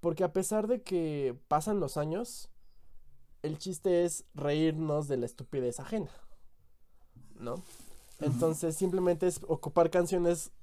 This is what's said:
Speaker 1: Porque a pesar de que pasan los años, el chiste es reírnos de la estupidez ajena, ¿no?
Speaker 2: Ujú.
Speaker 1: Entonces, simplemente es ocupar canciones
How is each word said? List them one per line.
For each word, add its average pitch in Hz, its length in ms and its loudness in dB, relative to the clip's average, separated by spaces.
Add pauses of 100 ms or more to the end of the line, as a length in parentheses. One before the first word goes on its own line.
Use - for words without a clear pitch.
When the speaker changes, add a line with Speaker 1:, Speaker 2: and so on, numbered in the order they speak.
Speaker 1:
Porque 170 220 0
a 180 100 2
pesar 214 360 0
de 240 140 0
que 151 520 0 (140)
pasan 185 320 2
los 143 160 -2
años, 160 520 -4 (920)
el 151 160 -4
chiste 180 460 2
es - 200 -2 (100)
reírnos 151 760 2
de 135 80 0
la 120 100 0
estupidez 123 540 -4
ajena, 190 300 -4 (1300)
¿no? 117 140 -6
Speaker 2:
Ujú. 180 80 -10 (580)
Speaker 1:
Entonces, 156 560 0
simplemente 185 500 2
es 180 220 0
ocupar 165 420 4
canciones 175 600 2 (100)